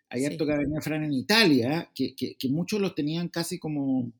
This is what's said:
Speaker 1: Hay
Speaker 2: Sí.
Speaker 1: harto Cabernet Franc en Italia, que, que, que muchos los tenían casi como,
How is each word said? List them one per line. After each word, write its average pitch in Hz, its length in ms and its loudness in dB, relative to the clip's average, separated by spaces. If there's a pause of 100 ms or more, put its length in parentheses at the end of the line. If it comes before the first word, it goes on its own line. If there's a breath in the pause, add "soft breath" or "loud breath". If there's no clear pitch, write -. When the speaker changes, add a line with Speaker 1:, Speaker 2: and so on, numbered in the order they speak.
Speaker 1:
Hay 123 120 -4
Speaker 2:
Sí. 139 60 0
Speaker 1:
harto 160 200 -2
Cabernet 147 360 0
Franc 156 200 -2
en 151 100 -2
Italia, 147 800 4
que, - 220 -4
que, - 200 -6
que 131 140 -4
muchos 175 320 -2
los 185 140 -2
tenían 160 340 -2
casi 170 300 -4
como, 135 600 -2